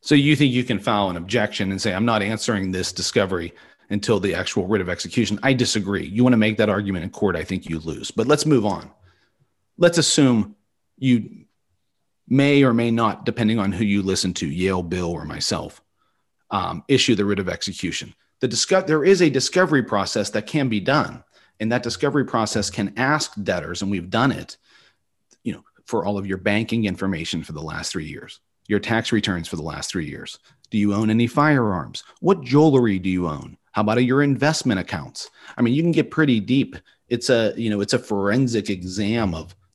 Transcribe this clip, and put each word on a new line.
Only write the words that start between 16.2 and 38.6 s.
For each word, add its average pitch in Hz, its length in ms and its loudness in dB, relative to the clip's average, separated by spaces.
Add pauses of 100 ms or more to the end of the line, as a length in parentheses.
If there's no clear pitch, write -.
um, 90 380 -4
issue 127 260 4
the 101 120 2
writ 101 140 0
of 90 100 -4
execution. 85 680 -8 (240)
The 131 80 4
disco-, 190 360 4
there 156 200 2
is 180 180 6
a 160 80 8
discovery 139 540 2
process 101 460 0
that - 180 -4
can 139 220 0
be 107 100 0
done, 135 460 0 (340)
and 110 140 -2
that 123 100 0
discovery 135 400 0
process 110 460 0
can 98 260 -4
ask 143 380 0 (100)
debtors, 87 380 -4
and 98 100 -4
we've 90 180 -4
done 120 220 2
it, 85 240 -10 (880)
you 110 80 -6
know, - 140 -14 (180)
for 101 220 -4
all 101 120 -4
of 98 80 -6
your 95 120 -6
banking 107 480 -2
information 87 580 -4
for - 80 -14
the 76 100 -10
last 78 300 -8
three 78 160 -8
years, - 320 -16 (260)
your 104 140 -2
tax 113 320 -2
returns 98 380 -2
for 92 80 -8
the 76 40 -8
last 73 300 -8
three 80 160 -6
years. - 320 -14 (300)
Do 110 80 -4
you 104 160 2
own 107 160 0
any 113 180 2
firearms? 117 760 0 (200)
What 175 220 2
jewelry 127 540 4
do 92 120 -2
you 90 180 0
own? 73 300 -10 (160)
How 104 80 0
about 113 240 2
your 131 160 2
investment 135 580 2
accounts? - 500 -8 (280)
I 123 60 -4
mean, 120 100 2
you 151 80 0
can 170 100 2
get 151 200 0
pretty 139 280 2
deep. 123 380 -2 (320)
It's 120 200 -2
a, 113 280 2
you 113 120 -2
know, 104 120 -2
it's 101 120 -2
a 123 60 0
forensic 107 720 0